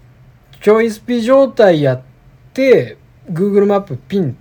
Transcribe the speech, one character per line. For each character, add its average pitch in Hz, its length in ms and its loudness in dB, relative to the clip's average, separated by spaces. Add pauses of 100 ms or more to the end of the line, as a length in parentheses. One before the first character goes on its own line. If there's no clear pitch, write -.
(600)
ち - 80 0
ょ 220 100 4
い 226 120 -2
ス 208 100 -14
ピ 240 220 -6
状 269 240 2
態 180 340 2
や 131 140 0
っ 127 60 -10 (520)
て、 226 440 0 (340)
Google 196 340 0
マ 202 120 0
ッ 196 40 -4
プ 147 160 -12
ピ - 220 -8
ン 143 220 -6